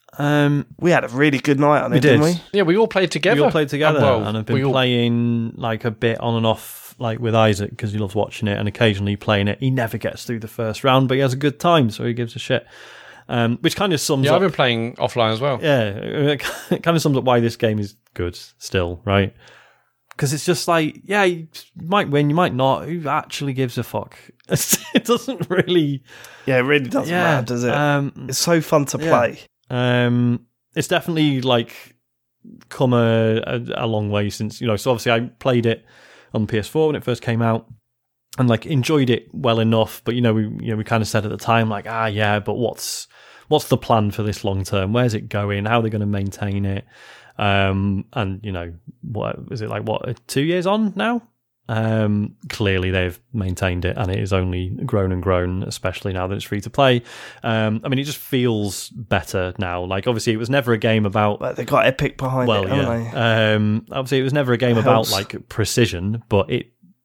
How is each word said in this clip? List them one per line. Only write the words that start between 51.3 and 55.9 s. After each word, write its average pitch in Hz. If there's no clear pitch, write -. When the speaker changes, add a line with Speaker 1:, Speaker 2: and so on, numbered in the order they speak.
Speaker 1:
Um, 110
clearly 95
they've 90
maintained 92
it, 90
and 98
it 98
has 101
only 92
grown 98
and 90
grown, 90
especially 95